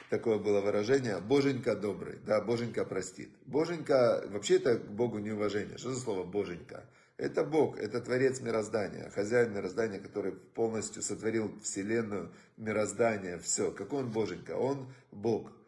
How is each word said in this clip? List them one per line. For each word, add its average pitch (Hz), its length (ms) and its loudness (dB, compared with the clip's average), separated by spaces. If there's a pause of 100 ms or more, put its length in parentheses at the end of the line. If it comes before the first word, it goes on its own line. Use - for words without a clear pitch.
(100)
такое 107 280 2
было 101 220 2
выражение, 104 600 2
"Боженька 123 560 2
добрый", 95 500 -4
да, 104 140 4
"Боженька 110 440 0
простит". - 460 -6 (160)
Боженька, 143 840 4
вообще 101 280 2
это 123 220 4
к - 120 -12
Богу 104 300 0
неуважение. 104 580 -2
Что 120 140 -6
за 123 80 -6
слово 95 240 -4
"боженька"? 87 600 -4 (340)
Это 139 260 0
Бог, 147 340 2
это 113 220 -4
Творец 127 400 2
мироздания, 107 720 -2
хозяин 107 440 2
мироздания, 98 460 -2
который 98 320 -4
полностью 110 720 -4
сотворил 104 600 -2
вселенную, 101 680 -2 (240)
мироздание, 104 840 0
всё. 87 320 0
Какой 135 300 -4
он 123 100 -4
Боженька? 92 460 -2
Он 135 360 -2 (200)
Бог. 107 400 -2 (160)